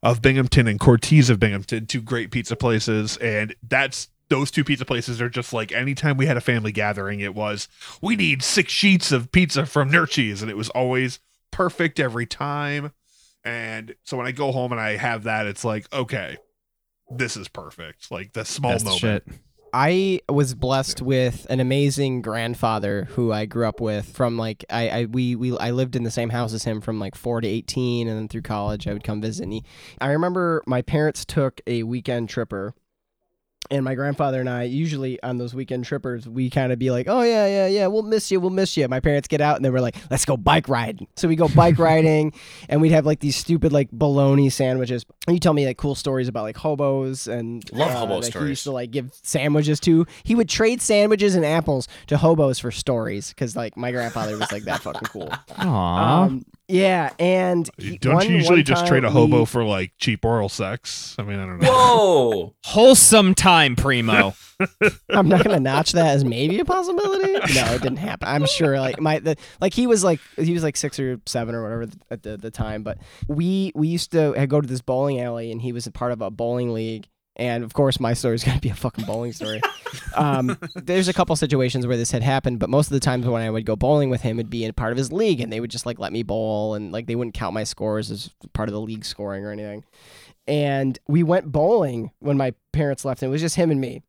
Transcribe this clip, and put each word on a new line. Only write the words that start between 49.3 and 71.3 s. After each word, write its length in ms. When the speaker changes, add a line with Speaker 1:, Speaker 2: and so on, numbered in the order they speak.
Speaker 3:
to. 260
He 100
would 160
trade 320
sandwiches 540
and 100
apples 420
to 100
hobos 400
for 140
stories, 640
'cause, 180
like, 220
my 140
grandfather 460
was, 140
like, 120
that 180
fucking 280
cool. 220
Speaker 2:
<laughs> 160
Aw. 640
Speaker 3:
Um, 200
yeah, 520
and 580
he, 200
Speaker 1:
Don't 180
Speaker 3:
one, 140
Speaker 1:
you 80
usually 220
Speaker 3:
one 60
Speaker 1:
just 160
Speaker 3:
time 80
Speaker 1:
trade 140
a 80
hobo 300
Speaker 3:
we 40
Speaker 1:
for, 180
like, 360
cheap 260
oral 240
sex? 720
I 40
mean, 160
I 60
don't 140
know. 120
Speaker 4:
Whoa! 840
Speaker 2:
Wholesome 680
time, 400
primo. 580
Speaker 3:
<laughs> 400
I'm 200
not 140
gonna 160
notch 340
that 220
as 80
maybe 360
a 60
possibility. 680
No, 400
it 80
didn't 160
happen. 300
I'm 180
sure, 340
like, 220
my, 180
the, 160
like, 140
he 140
was, 160
like, 160
he 160
was, 100
like, 140
six 220
or 260
seven 300